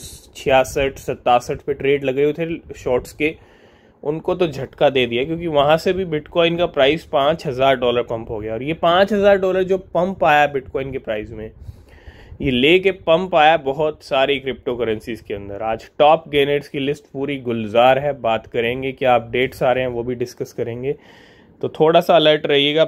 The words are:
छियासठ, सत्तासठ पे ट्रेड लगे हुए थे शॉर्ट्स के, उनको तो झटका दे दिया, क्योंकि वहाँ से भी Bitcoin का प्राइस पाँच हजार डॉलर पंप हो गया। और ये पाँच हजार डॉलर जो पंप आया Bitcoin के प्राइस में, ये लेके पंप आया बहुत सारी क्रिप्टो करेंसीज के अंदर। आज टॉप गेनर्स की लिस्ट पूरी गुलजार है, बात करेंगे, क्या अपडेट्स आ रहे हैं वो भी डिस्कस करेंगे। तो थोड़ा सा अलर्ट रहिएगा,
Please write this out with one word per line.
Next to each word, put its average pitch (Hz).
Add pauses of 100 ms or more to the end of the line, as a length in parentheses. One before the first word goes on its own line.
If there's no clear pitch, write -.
(360)
छियासठ, 135
सत्तासठ 127
पे 143
ट्रेड 139
लगे 135
हुए 147
थे 165
शॉर्ट्स 127
के, 151 (680)
उनको 160
तो 180
झटका 139
दे 131
दिया, 120
क्योंकि 165
वहाँ 147
से 185
भी 185
Bitcoin 170
का 175
प्राइस 151
पाँच 151
हजार 131
डॉलर 120
पंप 113
हो 113
गया। 110
और 120
ये 151
पाँच 185
हजार 202
डॉलर 185
जो 185
पंप 185
आया 147
Bitcoin 135
के 131
प्राइस 107
में, 110 (920)
ये 139
लेके 170
पंप 180
आया 156
बहुत 151
सारी 135
क्रिप्टो 123
करेंसीज 110
के -
अंदर। 101
आज 113 (160)
टॉप 156
गेनर्स 143
की 143
लिस्ट 143 (100)
पूरी 139
गुलजार 120
है, 143
बात 113
करेंगे, 127
क्या 127
अपडेट्स 120
आ 131
रहे 127
हैं 127
वो 117
भी 123
डिस्कस -
करेंगे। 123 (680)
तो 127
थोड़ा 165
सा 180
अलर्ट 156
रहिएगा, 147